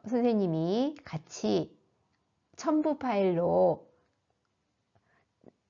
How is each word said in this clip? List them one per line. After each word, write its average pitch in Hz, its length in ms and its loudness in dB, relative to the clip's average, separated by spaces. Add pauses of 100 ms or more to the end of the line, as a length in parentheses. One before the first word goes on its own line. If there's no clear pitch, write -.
선생님이 220 960 0
같이 - 720 -4 (800)
첨부 302 420 0
파일로, 180 880 2 (1800)